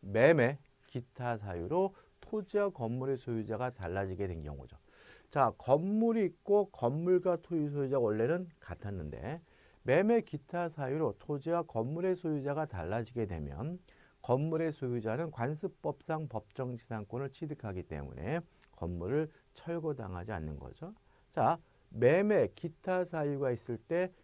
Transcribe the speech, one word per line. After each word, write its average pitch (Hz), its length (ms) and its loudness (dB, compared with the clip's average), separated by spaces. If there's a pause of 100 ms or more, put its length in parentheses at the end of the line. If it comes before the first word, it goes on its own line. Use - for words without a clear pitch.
매매, 127 580 6 (280)
기타 123 520 -6
사유로 104 560 -2 (260)
토지와 208 500 -2
건물의 127 460 -2
소유자가 113 540 -4
달라지게 95 560 -4
된 82 160 -6
경우죠. 69 340 -12 (540)
자, 123 260 4
건물이 208 720 2
있고 202 440 2
건물과 175 640 2
토지 160 340 -2
소유자가 139 300 0
원래는 120 480 2 (120)
같았는데 92 800 -8 (420)
매매 202 380 4
기타 175 480 -6
사유로 139 500 -2
토지와 160 440 -2
건물의 165 540 0
소유자가 151 500 -2
달라지게 107 600 -4
되면 87 540 -6 (420)
건물의 160 500 2
소유자는 123 600 -2
관습법상 151 960 -4
법정지상권을 117 1000 -6
취득하기 131 540 -8
때문에 76 560 -6 (360)
건물을 92 540 -2 (240)
철거당하지 120 800 -6
않는 78 260 -6
거죠. 156 360 -14 (380)
자, 147 260 2 (300)
매매 151 680 4
기타 180 500 -4
사유가 147 460 -2
있을 120 280 -4
때 180 340 -2 (120)